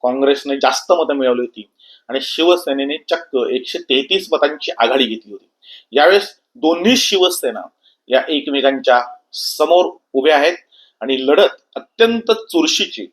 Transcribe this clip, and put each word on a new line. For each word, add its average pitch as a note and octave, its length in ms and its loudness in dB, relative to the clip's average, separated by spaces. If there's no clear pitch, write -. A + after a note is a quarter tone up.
काँग्रेसने C#3 540 0
जास्त C#3 360 0
मतं D#3+ 220 0
मिळवली B2+ 260 0
होती A#2+ 300 -10
आणि C3 120 -4
शिवसेनेने D3+ 800 0
चक्क - 380 -6
एकशे B2+ 280 -6
तेहतीस C3+ 540 -2
मतांची D3 460 -2
आघाडी B2+ 260 2
घेतली A2 280 -8
होती. - 160 -20
यावेळेस F3 480 4
दोन्ही E3+ 420 2
शिवसेना F3 680 0
या B2+ 200 2
एकमेकांच्या C#3 720 0
समोर E3+ 580 0
उभ्या C#3+ 240 2
आहेत D#3+ 200 2
आणि C3 260 -4
लढत C3+ 360 2
अत्यंत A3+ 560 -2
चुरशीची D#3+ 840 -2